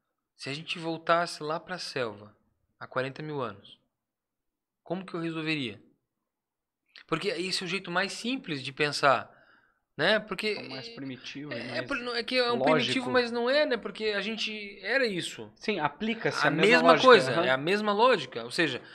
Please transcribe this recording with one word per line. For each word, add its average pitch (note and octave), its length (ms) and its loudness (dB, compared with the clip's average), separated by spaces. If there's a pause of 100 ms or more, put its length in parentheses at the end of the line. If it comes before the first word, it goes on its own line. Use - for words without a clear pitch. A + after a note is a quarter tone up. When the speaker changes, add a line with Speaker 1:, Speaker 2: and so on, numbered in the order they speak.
(360)
Speaker 1:
se - 120 -12
a C3+ 60 -8
gente E3 240 -10
voltasse E3 640 -2
lá D#3 180 -6
pra D3+ 180 -10
selva, G#2 560 -6 (440)
há A#2+ 80 -14
quarenta C3+ 360 -6
mil D3+ 200 -6
anos, G2+ 360 -10 (1040)
como F#3 220 -10
que F3+ 100 -14
eu E3+ 60 -8
resolveria? D#3+ 600 -6 (1200)
Porque D#3+ 220 -4
esse F3 340 -4
é F#3 40 -6
o - 20 -8
jeito F#3+ 220 -6
mais F#3+ 220 -2
simples A3 500 -6
de C3+ 100 -10
pensar, C#3+ 580 0 (680)
né? F#3+ 240 2
Porque G#3 380 -4
Speaker 2:
É - 40 -10
o C3 80 -14
mais C3+ 180 -12
primitivo, C#3 640 -12
Speaker 1:
é, - 60 -6
Speaker 2:
é - 20 -6
Speaker 1:
é A#2 120 -10
Speaker 2:
mais D#4+ 140 -6
Speaker 1:
por-, C4+ 120 -6
não, A#3+ 180 -8
é A#3 60 -2
que B3+ 160 -4
é A#3+ 120 2
um A#3+ 60 2
Speaker 2:
lógico. C#4 200 4
Speaker 1:
primitivo, B3+ 340 -2
mas B3 200 2
não A#3+ 200 -2
é, D4 160 2
né? B3+ 100 -2
Porque G#3+ 300 -8
a G#3 160 0
gente G#3 580 -8
era A#3+ 260 0
isso. D#3 500 -6
Speaker 2:
Sim, G#3 240 -4
aplica-se D3 640 0
Speaker 1:
A D3+ 40 6
Speaker 2:
a - 20 8
mesma E3 220 4
Speaker 1:
mesma B3 200 8
Speaker 2:
lógica, D#3 140 6
Speaker 1:
coisa, G3 260 10
Speaker 2:
aham. - 120 2
Speaker 1:
é B2+ 60 2
a C3 80 6
mesma G3+ 340 0
lógica. G3+ 520 2
Ou B2 60 -12
seja, C#3+ 300 0 (140)